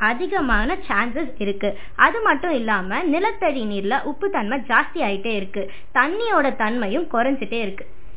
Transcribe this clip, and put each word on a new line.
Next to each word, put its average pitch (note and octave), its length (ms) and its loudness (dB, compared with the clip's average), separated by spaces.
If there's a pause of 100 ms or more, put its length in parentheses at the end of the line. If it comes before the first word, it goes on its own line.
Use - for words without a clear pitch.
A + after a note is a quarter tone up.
அதிகமான B3 680 0 (120)
chances A#3+ 440 0 (120)
இருக்கு. G3 260 0 (360)
அது A4+ 200 0
மட்டும் D#4+ 320 2
இல்லாம G#3+ 420 0 (140)
நிலத்தடி E4+ 480 0 (100)
நீர்ல G3+ 380 0
உப்பு G4 260 -2
தன்மை A#3 220 0 (120)
ஜாஸ்தி D4 380 2
ஆயிட்டே G3+ 320 -2
இருக்கு. F#3+ 220 -4 (360)
தண்ணியோட D#4+ 640 2
தன்மையும் A#3 500 -2
குறைஞ்சிட்டே A#3 520 0
இருக்கு. F#3+ 200 -6 (320)